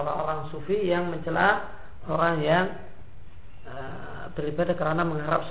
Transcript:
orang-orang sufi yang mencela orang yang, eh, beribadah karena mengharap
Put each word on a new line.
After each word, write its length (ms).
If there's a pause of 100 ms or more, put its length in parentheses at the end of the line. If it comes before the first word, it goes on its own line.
orang-orang 380 (100)
sufi 400
yang 240
mencela 560 (400)
orang 320
yang, 240 (1040)
eh, 540 (100)
beribadah 400
karena 320
mengharap 440